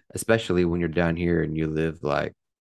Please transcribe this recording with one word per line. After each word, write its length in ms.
especially 500
when 160
you're 80
down 280
here 260
and 140
you 120
live, 340
like, 300